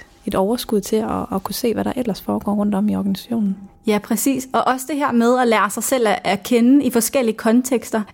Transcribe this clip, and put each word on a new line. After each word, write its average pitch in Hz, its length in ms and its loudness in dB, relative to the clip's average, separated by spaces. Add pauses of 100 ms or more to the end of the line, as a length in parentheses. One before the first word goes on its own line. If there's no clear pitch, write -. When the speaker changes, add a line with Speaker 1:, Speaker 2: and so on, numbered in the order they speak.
(260)
Speaker 1:
et - 100 -4
overskud 208 460 0
til - 140 -4
at, 220 300 -2 (100)
at 190 80 -4
kunne 196 120 -8
se, 226 180 -2
hvad 202 100 -2
der 208 120 -4
ellers 240 260 -4
foregår 208 320 -4
rundt 202 220 0
om 208 140 0
i 196 60 0
organisationen. 196 640 -2 (300)
Speaker 2:
Ja, 208 160 2
præcis. 254 500 -2
Og - 140 2
også 262 220 -2
det 311 80 -4
her 277 140 0
med 240 280 4
at 247 80 2
lære 208 220 4
sig 214 140 -6
selv 247 240 2
at, 202 160 2
at 190 200 0
kende 254 420 4
i 254 60 0
forskellige 226 460 0
kontekster. 226 640 2 (120)